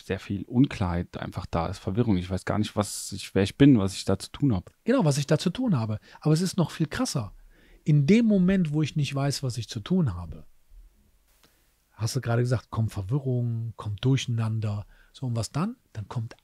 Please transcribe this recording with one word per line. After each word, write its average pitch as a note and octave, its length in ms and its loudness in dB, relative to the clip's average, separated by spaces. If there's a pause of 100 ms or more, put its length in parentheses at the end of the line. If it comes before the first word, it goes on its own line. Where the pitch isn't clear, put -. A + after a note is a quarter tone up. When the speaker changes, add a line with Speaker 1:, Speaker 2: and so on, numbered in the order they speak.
Speaker 1:
sehr F#2+ 160 -4
viel G2 240 -6
Unklarheit F2+ 720 0
einfach - 280 -8
da E2+ 220 0
ist, F#2+ 120 -8
Verwirrung. A2 380 0
Ich F2+ 120 -4
weiß F#2 160 -4
gar G2 140 0
nicht, G#2 180 -4
was - 340 -4
ich, - 240 -8
wer F#2+ 80 4
ich - 140 -2
bin, C#3 220 8
was F#2+ 140 0
ich - 120 -10
da G2 120 2
zu - 140 -16
tun C#3 240 0
habe. - 160 -6 (140)
Speaker 2:
Genau, A#3+ 180 2
was C#3+ 140 2
ich D3 100 -2
da D3+ 100 4
zu - 120 -4
tun A3+ 280 0
habe. G#2+ 220 -2 (220)
Aber D3+ 120 2
es D#3+ 80 2
ist F#3 160 -2
noch E3+ 140 0
viel D#3+ 160 -2
krasser. C3+ 480 -4 (480)
In D3 240 4
dem A3+ 180 6
Moment, F#3 460 4
wo D3+ 100 2
ich D3 140 -2
nicht C#3 180 0
weiß, C#3 300 -2
was B2 140 -4
ich A#2 100 -6
zu A2 140 -8
tun D#3 340 0
habe, D#2+ 300 -12 (1500)
hast - 240 -4
du B2+ 60 -2
gerade A#2 200 2
gesagt, B2 280 0
kommt A2+ 240 -2
Verwirrung, A#2 840 -2
kommt G#2 300 -8
Durcheinander. A2+ 840 0 (240)
So, - 140 -10
und A#2+ 100 -4
was A#2 160 -4
dann? G3+ 240 -4 (160)
Dann G#2 160 -12
kommt - 360 -6